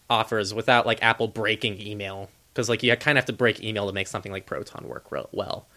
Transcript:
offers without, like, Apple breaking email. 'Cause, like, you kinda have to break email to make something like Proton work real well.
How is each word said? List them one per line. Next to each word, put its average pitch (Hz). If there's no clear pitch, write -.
offers 110
without, 117
like, 113
Apple 113
breaking 107
email. 98
'Cause, 113
like, 117
you 120
kinda 147
have 127
to 131
break 117
email 107
to 95
make 98
something 101
like 98
Proton -
work -
real -
well. -